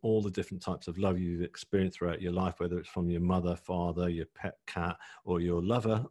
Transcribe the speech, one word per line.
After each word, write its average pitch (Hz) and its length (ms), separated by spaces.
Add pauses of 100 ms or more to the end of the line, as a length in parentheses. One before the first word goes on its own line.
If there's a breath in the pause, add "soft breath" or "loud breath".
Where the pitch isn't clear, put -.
all 110 200
the 101 100
different 92 320
types 90 240
of 87 100
love 95 220
you've 87 220
experienced 95 560
throughout 85 240
your 90 100
life, 90 300
whether 87 180
it's 80 80
from 87 220
your 85 100
mother, 87 380
father, 87 500
your 82 200
pet - 300 (100)
cat, 87 300 (280 loud breath)
or 90 160
your 87 200
lover, 110 500